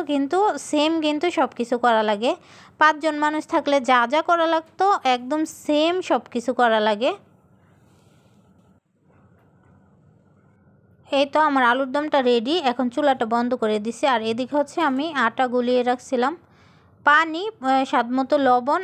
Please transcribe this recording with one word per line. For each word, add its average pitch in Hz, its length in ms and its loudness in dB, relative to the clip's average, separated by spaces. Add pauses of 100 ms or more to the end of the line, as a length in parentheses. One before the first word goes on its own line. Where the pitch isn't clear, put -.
কিন্তু 285 340 -2 (220)
সেম 302 320 0 (100)
কিন্তু 302 300 -2
সব 277 240 0
কিছু 240 220 -4
করা 233 260 2
লাগে। 214 280 -2 (460)
পাঁচজন 302 400 2
মানুষ 302 300 -2
থাকলে 285 340 0
যা 247 260 2
যা 294 140 0
করা 339 260 0
লাগতো 330 380 -2 (200)
একদম 254 360 -2 (160)
সেম 302 440 0
সব 269 200 -2 (100)
কিছু 247 220 -6
করা 233 260 2
লাগে। 214 320 0 (4000)
এই 285 180 2
তো 277 140 0
আমার 285 240 4
আলুর 254 280 2
দমটা 294 300 0
রেডি, 247 420 2
এখন 254 260 -2
চুলাটা 269 360 0
বন্ধ 240 300 -2
করে 214 240 -2
দিছি। 226 280 -6
আর 240 140 2
এদিকে 226 340 -6
হচ্ছে 285 260 -2
আমি 277 240 0 (100)
আটা 240 320 0
গুলিয়ে 247 360 0
রাখছিলাম, 247 500 -2 (720)
পানি, 320 400 2
আহ, 269 400 -2
স্বাদ 247 260 0
মতো 262 260 0
লবণ 262 460 2